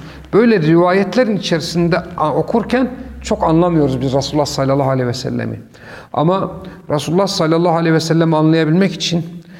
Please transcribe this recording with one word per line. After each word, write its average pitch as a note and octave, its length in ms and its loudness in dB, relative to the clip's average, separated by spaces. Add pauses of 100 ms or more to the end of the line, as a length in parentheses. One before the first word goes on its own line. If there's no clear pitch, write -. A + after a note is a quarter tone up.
(320)
Böyle G#3+ 300 4
rivayetlerin F#3+ 760 2
içerisinde E3+ 600 -2 (180)
a-, D3 180 -2
okurken A#3 560 0 (320)
çok - 220 -2
anlamıyoruz D#3+ 560 2
biz B2+ 140 -2
Resulullah C#3 320 0
sallallahu C3+ 440 0
aleyhi C3 180 0
ve A#2 60 -2
sellemi. A2+ 460 -6 (520)
Ama F3 380 0 (400)
Resulullah D3+ 360 0
sallallahu E3+ 500 0
aleyhi E3 180 2
ve D#3+ 60 2
sellemi D#3+ 360 2
anlayabilmek D#3+ 560 2
için E3 340 -4 (320)